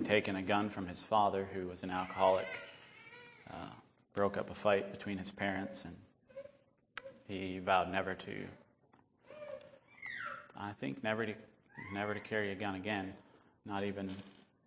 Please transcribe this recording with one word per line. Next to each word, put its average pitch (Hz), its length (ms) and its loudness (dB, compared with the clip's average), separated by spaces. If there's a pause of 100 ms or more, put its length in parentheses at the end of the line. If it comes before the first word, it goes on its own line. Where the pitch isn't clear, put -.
taken 104 300 6
a 95 60 0
gun 104 280 4
from 98 180 -4
his 87 160 -6
father, 98 500 4
who 92 140 -2
was 90 160 -6
an 95 60 -4
alcoholic, 92 580 4 (1040)
uh, - 220 -10 (420)
broke 98 220 4
up - 120 -4
a 92 60 -8
fight 101 360 4
between 101 260 -6
his 92 140 -6
parents, 101 540 -2
and 170 100 -10 (1300)
he 95 320 -4
vowed 92 320 6
never 95 240 0
to, 50 300 -8 (2000)
I 101 140 -6
think, - 320 -6
never 110 220 2
to, 104 80 -2 (600)
never 104 200 0
to 101 60 -2
carry 104 320 0
a 95 40 -2
gun 98 200 -4
again, 95 380 -2 (520)
not 101 180 0
even, 98 320 -2 (520)